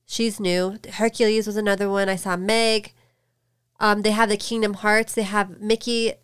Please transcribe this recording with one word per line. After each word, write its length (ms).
She's 360
new. 380
Hercules 520
was 100
another 320
one. 200
I 80
saw 200
Meg. 560
Um, 240
they 80
have 180
the 80
Kingdom 380
Hearts. 400
They 80
have 380
Mickey, 640